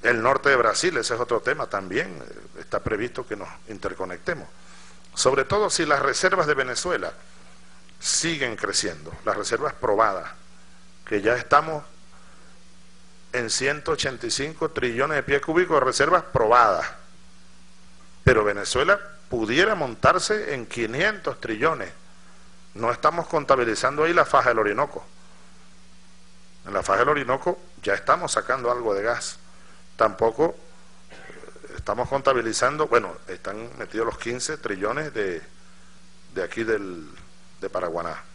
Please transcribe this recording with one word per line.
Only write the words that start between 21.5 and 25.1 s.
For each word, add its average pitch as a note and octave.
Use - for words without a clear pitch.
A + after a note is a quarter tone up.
No A#2
estamos D#3+
contabilizando C3+
ahí E3+
la E3+
faja B2+
del A2+
Orinoco. G#2